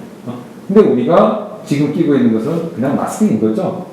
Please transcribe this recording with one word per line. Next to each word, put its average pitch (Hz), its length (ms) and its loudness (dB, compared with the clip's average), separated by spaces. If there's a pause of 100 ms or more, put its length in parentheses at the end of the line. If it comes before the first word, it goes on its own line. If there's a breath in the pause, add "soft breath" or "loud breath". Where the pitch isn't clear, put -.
(260)
어? 120 120 -10 (300)
근데 202 120 6
우리가 170 840 2
지금 143 280 0
끼고 147 220 2
있는 120 200 4
것은 147 400 -4
그냥 127 220 -2
마스크인 - 440 0
거죠. 110 520 -2